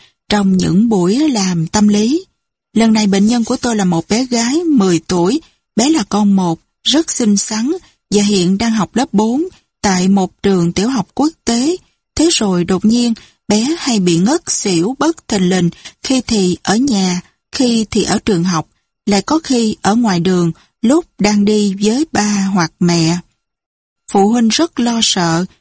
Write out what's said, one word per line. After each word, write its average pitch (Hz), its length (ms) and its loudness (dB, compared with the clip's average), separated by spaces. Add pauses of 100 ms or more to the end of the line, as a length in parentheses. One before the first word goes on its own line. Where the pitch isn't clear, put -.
(280)
trong 196 280 2
những 180 320 2
buổi 220 420 0
làm 185 360 -2
tâm 208 220 2
lý. 226 360 0 (500)
Lần 220 180 4
này 214 140 2
bệnh 196 200 2
nhân 233 180 0
của 247 120 -2
tôi 240 200 -4
là 202 80 0
một 165 240 -2
bé 247 180 0
gái 240 280 -2 (100)
mười 196 420 2
tuổi, 185 340 0 (360)
bé 240 120 2
là 311 200 2
con 202 280 2
một, 175 240 -2 (240)
rất 311 260 0
xinh 208 260 2
xắn 226 360 -2 (380)
và 208 120 2
hiện 196 360 0
đang 233 140 -2
học 208 240 -2
lớp 254 160 -2
bốn 226 320 0 (360)
tại 185 280 0
một 190 340 0
trường 175 300 2
tiểu 196 160 -2
học 254 260 -2
quốc 302 180 0 (120)
tế. 254 320 0 (380)
Thế 311 180 2
rồi 180 320 0
đột 180 200 -2
nhiên 233 300 0 (340)
bé 233 300 0
hay 226 220 -2
bị 175 180 2
ngất 247 280 0
xỉu 190 520 -2
bất 320 300 -4
thình 190 200 0
lình, 180 220 0 (320)
khi 262 180 0
thì 190 420 -2
ở 196 140 -2
nhà, 196 440 0 (320)
khi 233 380 0
thì 202 120 0
ở - 220 -2
trường 175 200 0
học, 175 240 -2 (380)
lại 202 160 0
có 311 160 -2
khi 233 440 -2
ở 202 120 0
ngoài 214 260 0
đường, 175 320 0 (300)
lúc 294 240 2 (120)
đang 208 260 0
đi 208 360 0
với 240 320 0
ba 208 420 -2
hoặc 165 260 0
mẹ. 170 380 2 (960)
Phụ 202 160 4
huynh 233 200 2
rất 294 320 -2
lo 233 220 -2
sợ 170 420 0 (160)